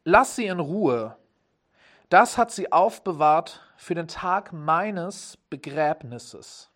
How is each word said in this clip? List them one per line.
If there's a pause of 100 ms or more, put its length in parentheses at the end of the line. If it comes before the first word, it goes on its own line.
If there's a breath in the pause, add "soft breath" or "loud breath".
„Lass
sie
in
Ruhe. (920 soft breath)
Das
hat
sie
aufbewahrt (140)
für
den
Tag
meines (120)
Begräbnisses.